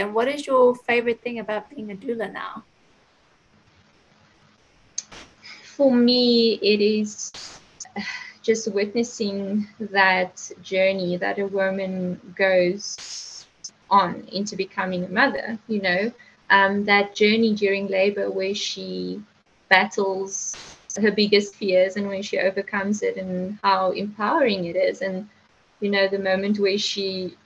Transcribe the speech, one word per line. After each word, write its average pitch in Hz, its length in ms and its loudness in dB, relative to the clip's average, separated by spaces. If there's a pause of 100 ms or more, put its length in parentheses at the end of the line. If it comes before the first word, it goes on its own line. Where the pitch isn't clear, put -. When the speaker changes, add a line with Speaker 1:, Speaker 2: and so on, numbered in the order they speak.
Speaker 1:
And 208 100 -4
what 226 140 2
is 285 180 -6
your 254 300 6
favorite 233 460 0
thing 240 180 -8
about 214 300 -6
being 214 220 -12
a 202 40 -10
doula 214 360 -6
now? - 320 -12 (3000)
Speaker 2:
For 277 180 4
me, 240 680 6
it 208 200 4
is - 800 -2 (840)
just 220 300 0
witnessing 208 960 -2 (120)
that 190 720 0 (100)
journey 190 560 0
that 196 220 -4
a 196 80 -2
woman 190 720 -2 (180)
goes - 1080 -2 (440)
on 190 420 2
into 202 240 -6
becoming 185 500 -4
a 190 40 -10
mother, 226 480 0 (100)
you 214 140 -2
know, 190 300 0 (380)
um, 196 360 4
that 202 300 2
journey 220 380 4
during 202 340 0
labor 196 440 0
where 190 240 -4
she 185 640 -8 (480)
battles 196 840 0 (460)
her 214 100 4
biggest 208 440 2
fears 190 400 2
and 202 120 -4
when 196 140 -6
she 208 180 -4
overcomes 196 640 -2
it, 185 140 -2
and 185 460 -6
how 190 280 2
empowering 208 720 0
it 170 100 -6
is. 185 260 0
And, 190 280 -6 (500)
you 202 120 -2
know, 196 160 4
the 196 120 -2
moment 196 400 0
where 196 180 2
she 190 580 -6 (100)